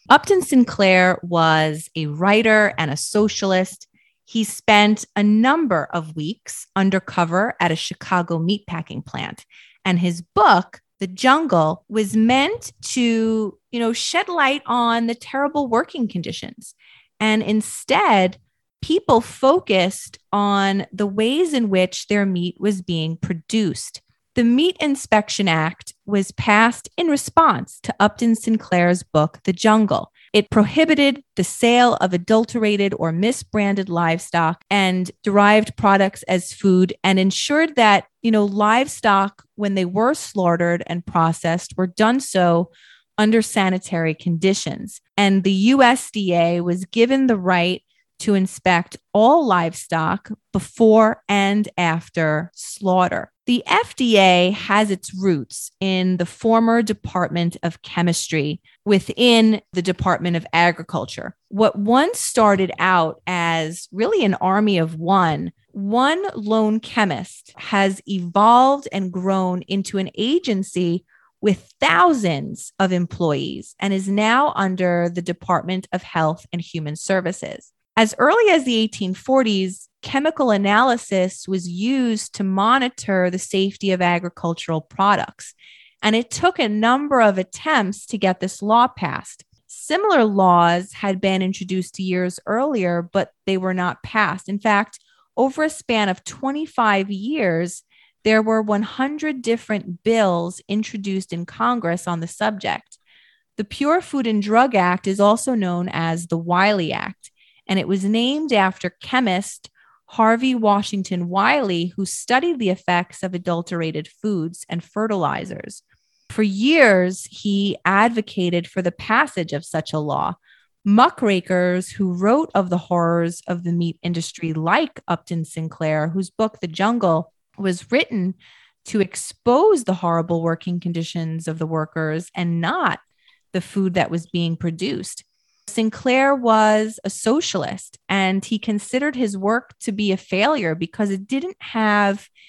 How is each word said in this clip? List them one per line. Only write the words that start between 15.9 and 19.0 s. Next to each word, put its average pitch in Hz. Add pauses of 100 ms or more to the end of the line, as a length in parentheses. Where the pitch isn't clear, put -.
conditions. - (460)
And 214
instead, 214 (440)
people 302